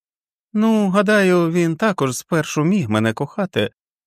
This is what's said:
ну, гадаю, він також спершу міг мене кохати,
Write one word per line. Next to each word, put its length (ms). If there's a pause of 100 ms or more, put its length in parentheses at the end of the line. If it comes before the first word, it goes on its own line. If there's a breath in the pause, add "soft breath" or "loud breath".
(520)
ну, 380
гадаю, 600
він 260
також 400
спершу 480
міг 260
мене 220
кохати, 580 (360)